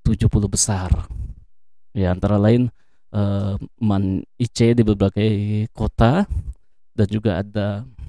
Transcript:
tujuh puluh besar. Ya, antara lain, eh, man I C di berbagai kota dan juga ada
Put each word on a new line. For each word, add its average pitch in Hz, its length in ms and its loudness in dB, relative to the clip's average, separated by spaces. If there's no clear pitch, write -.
tujuh 110 240 2
puluh 104 160 2
besar. 95 640 -2
Ya, 90 240 0
antara 101 240 0
lain, 117 320 4
eh, 101 400 -2
man 98 400 0
I 123 80 0
C 117 320 2
di 113 80 4
berbagai 104 880 0
kota 123 560 0
dan 104 160 0
juga 104 320 -2
ada 101 400 -4